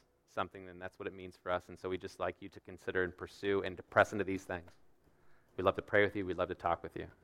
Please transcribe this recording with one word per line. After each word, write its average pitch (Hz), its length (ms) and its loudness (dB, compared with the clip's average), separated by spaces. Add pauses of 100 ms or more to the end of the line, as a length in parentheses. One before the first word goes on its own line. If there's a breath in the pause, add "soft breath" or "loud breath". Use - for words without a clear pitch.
(340)
something, 95 360 -6
and 87 120 -16
that's 92 160 -12
what 101 100 -8
it 90 60 -10
means 92 220 -14
for - 160 -4
us. 90 160 0
And 87 100 -14
so 92 120 -6
we 92 80 -2
just 92 200 -10
like 90 220 -2
you 98 80 -12
to - 140 -16
consider 92 420 -2
and 87 120 -2
pursue 98 480 -2
and 92 120 -4
to - 80 -14
press - 300 6
into 101 100 0
these 92 220 -4
things. 87 260 -8 (840)
We'd 92 80 2
love 95 100 6
to - 60 -8
pray 104 240 6
with 98 100 0
you. 101 100 -2
We'd 90 120 -2
love 90 100 0
to 87 80 -4
talk 85 260 0
with - 140 -10
you. 82 120 -8 (160)